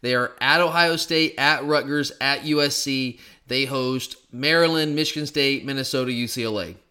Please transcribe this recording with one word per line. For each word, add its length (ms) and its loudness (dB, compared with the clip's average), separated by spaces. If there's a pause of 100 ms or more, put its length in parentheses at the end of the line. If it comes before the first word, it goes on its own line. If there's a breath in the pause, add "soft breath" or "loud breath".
They 140 0
are 260 0
at 200 4
Ohio 340 4
State, 420 0
at 260 2
Rutgers, 560 0
at 260 0
U 160 2
S 140 0
C. 440 -4 (280 loud breath)
They 180 0
host 500 -2 (160)
Maryland, 640 2
Michigan 320 -2
State, 360 0
Minnesota, 480 -4
U 160 -4
C 160 -6
L 160 -2
A. 160 -8 (160)